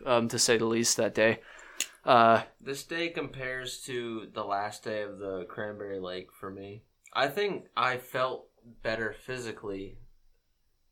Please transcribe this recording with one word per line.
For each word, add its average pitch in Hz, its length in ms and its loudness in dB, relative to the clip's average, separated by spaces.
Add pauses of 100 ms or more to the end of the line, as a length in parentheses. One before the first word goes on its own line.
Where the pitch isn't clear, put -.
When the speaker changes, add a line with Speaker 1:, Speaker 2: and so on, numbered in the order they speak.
Speaker 1:
um, 117 220 4
to 120 100 -4
say 117 200 4
the 113 80 2
least, 117 320 2
that 104 180 0
day. 110 240 4 (680)
Uh, 117 360 8 (200)
Speaker 2:
This 139 220 -8
day 170 260 -4
compares 131 760 -8
to 117 480 -6
the 110 100 -4
last 101 400 -4
day 107 180 -4
of 101 160 -8
the 95 320 -6
Cranberry 101 500 -8
Lake 90 280 -8 (100)
for 95 140 -12
me. 98 320 -14 (300)
I 135 160 2
think 208 360 -4 (100)
I 123 220 4
felt 127 500 -2 (360)
better 110 300 0
physically 107 840 -8 (960)